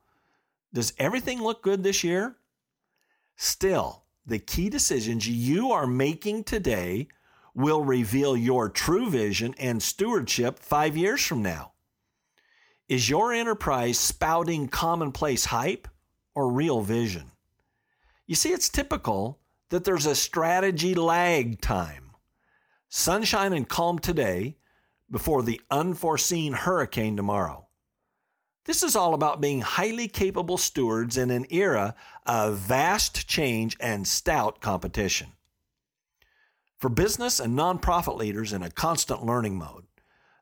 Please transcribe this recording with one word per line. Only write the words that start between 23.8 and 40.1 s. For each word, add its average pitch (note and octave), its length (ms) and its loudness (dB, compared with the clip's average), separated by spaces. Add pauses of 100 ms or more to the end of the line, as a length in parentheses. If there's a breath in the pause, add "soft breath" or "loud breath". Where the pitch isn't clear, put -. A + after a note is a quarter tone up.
today B2 580 -2 (520)
before C3+ 340 0
the A2+ 180 -4 (100)
unforeseen D#3 840 0
hurricane B2 640 0
tomorrow. G2+ 500 -2 (1000)
This D#4+ 180 0
is D4+ 120 2
all F3 180 4
about D3 280 0
being C#3+ 200 2
highly A3 460 -2
capable F3+ 500 -2
stewards A#2 600 0
in B2+ 140 2
an B2 180 0
era C3 460 2 (300 loud breath)
of G#2+ 320 2
vast C#3 680 0
change A2+ 520 0
and G#2 280 -4
stout C3 540 0
competition. G2 720 -2 (1400)
For C3 120 0
business G3+ 500 0
and A#2+ 180 0
nonprofit E3+ 600 0
leaders G#2 360 -4
in F#2+ 80 -4
a E2+ 80 -6
constant D#3 560 -2
learning A2+ 320 0
mode, - 280 -14 (560 soft breath)